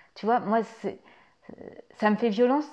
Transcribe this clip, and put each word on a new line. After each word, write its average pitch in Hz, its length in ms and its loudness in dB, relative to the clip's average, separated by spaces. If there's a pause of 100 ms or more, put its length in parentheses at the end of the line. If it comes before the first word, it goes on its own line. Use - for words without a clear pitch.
(160)
Tu - 100 -10
vois, 233 140 2
moi, 208 240 0
c'est, - 360 -10 (1000)
ça 214 120 2
me 208 60 4
fait 233 140 0
violence, 247 440 2